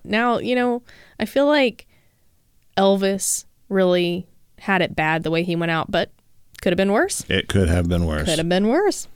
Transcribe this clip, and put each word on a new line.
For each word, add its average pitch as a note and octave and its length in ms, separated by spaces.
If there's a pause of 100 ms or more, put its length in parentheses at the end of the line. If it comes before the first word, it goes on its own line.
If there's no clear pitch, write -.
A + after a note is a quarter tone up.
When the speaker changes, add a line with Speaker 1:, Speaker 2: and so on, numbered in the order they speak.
Speaker 1:
now, A#3 340
you A#3+ 160
know, B3 280 (360)
I A3 60
feel C#4 220
like C#4+ 400 (920)
Elvis G3 680 (240)
really F3+ 580 (320)
had F#3+ 240
it - 120
bad D#3+ 280
the E3 80
way E3 140
he E3+ 120
went E3+ 140
out, D#3+ 200
but E3+ 200 (500)
could F#3 120
have F3 40
been G3 160
worse. E4 360
Speaker 2:
It - 200
could F#2+ 200
have F2 200
been F2 160
worse. D2+ 240
Speaker 1:
Could D#3 100
have E3 100
been F#3+ 200
worse. F4+ 480